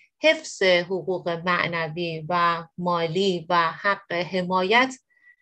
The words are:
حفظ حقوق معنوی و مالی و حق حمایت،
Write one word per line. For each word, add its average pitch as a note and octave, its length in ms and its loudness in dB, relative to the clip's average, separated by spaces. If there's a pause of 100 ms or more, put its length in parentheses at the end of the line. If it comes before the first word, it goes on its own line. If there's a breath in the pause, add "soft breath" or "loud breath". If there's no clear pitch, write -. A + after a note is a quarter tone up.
(220 soft breath)
حفظ D#4+ 400 0
حقوق F3+ 680 0
معنوی E3+ 1000 -4
و E3+ 360 0 (120)
مالی F3 720 0
و E3+ 220 4
حق G3 420 -4
حمایت، F#3 840 2 (460 soft breath)